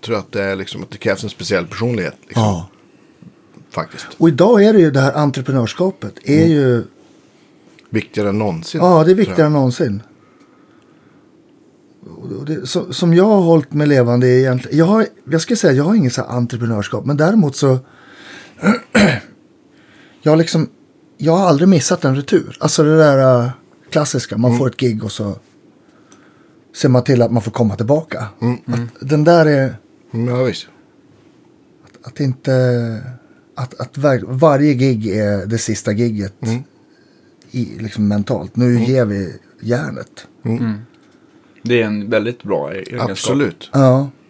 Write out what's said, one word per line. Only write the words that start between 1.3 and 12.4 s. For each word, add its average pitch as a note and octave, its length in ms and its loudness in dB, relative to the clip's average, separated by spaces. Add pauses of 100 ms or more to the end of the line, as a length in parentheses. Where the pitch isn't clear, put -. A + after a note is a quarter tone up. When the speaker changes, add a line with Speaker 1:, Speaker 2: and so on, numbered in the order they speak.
Speaker 1:
speciell F2 360 -4
personlighet, G#2+ 540 -6
liksom. - 220 -4
Speaker 2:
Ja. G2 260 -2 (1000)
Speaker 1:
Faktiskt. - 360 -10 (120)
Speaker 2:
Och E3 100 4
idag G3 360 4
är A3 80 6
det G#3+ 80 6
ju D#3+ 100 6
det C3+ 100 0
här C3+ 120 2
entreprenörskapet C3+ 1000 -2 (120)
är C#3+ 140 2
Speaker 1:
Mm. E3 120 6
Speaker 2:
ju C3 340 2 (1040)
Speaker 1:
Viktigare G#2 380 -4
än G2+ 100 -2
någonsin, G2+ 420 -4
Speaker 2:
Ja, F3+ 140 4
det D#3+ 60 6
är D#3+ 40 4
Speaker 1:
tror E3 60 2
jag. F#3 60 6
Speaker 2:
viktigare E3 300 2
än D3+ 60 2
någonsin. B2+ 500 0 (2250)
Och C3+ 80 -12